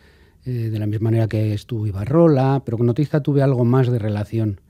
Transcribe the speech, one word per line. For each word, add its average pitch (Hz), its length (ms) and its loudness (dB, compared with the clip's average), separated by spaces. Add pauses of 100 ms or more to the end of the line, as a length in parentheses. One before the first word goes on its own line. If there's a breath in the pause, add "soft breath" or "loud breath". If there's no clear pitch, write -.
(440 soft breath)
eh, 127 60 -10 (220)
de 110 80 -4
la 107 60 -4
misma 107 240 -2
manera 113 180 2
que 107 260 -2
estuvo 107 320 -6
Ibarrola, 135 760 2
pero 110 140 -6
con 117 100 2
Oteiza 147 340 0
tuve 139 200 2
algo 131 220 2
más 123 240 2
de 123 120 0
relación. 107 680 -4